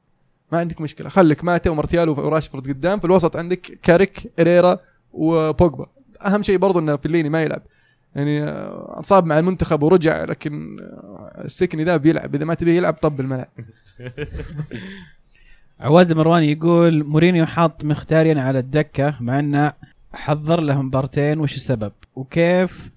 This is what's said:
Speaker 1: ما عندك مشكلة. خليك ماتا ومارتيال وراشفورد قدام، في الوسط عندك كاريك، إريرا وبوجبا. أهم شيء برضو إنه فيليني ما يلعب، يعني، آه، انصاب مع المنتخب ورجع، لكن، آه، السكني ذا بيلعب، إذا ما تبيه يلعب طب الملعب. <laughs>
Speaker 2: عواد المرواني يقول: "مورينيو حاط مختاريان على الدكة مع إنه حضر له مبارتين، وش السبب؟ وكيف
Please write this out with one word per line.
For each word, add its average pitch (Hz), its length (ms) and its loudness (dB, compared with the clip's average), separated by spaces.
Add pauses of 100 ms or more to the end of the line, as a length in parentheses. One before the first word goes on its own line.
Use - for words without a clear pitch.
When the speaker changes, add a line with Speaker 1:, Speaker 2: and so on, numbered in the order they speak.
(520)
Speaker 1:
ما 165 80 0
عندك 170 220 -6
مشكلة. - 280 -10
خليك 160 340 4
ماتا 175 260 0
ومارتيال 160 400 0
وراشفورد 147 580 -4
قدام، 151 320 -2
في 170 60 -4
الوسط 170 300 2
عندك 175 480 -8
كاريك، 185 560 2
إريرا 175 400 4 (340)
وبوجبا. 156 720 0 (400)
أهم 202 180 0
شيء 190 140 2
برضو 185 220 2
إنه 151 160 0
فيليني 151 340 -2
ما 160 140 0
يلعب، - 180 -6 (540)
يعني، 147 280 -2
آه، 147 540 -10
انصاب 180 280 4
مع 156 140 2
المنتخب 165 440 0
ورجع، 160 400 4
لكن، 151 560 -10
آه، - 680 -20
السكني 175 380 -2
ذا 170 140 2
بيلعب، 143 380 0
إذا 147 100 -4
ما 165 80 -4
تبيه 170 240 2
يلعب 175 160 0
طب 151 260 -2
الملعب. 131 300 -6 (500)
<laughs> 127 280 -12 (1500)
Speaker 2:
عواد 170 320 4
المرواني 160 400 2
يقول: 165 520 2
"مورينيو 160 420 2
حاط 165 380 -2
مختاريان 160 540 0
على 135 220 -2
الدكة 139 600 -2
مع 123 200 -2
إنه 147 320 0 (420)
حضر 151 480 -2
له 143 200 0
مبارتين، 139 580 -2
وش 147 160 -2
السبب؟ 113 360 -4 (240)
وكيف 170 800 0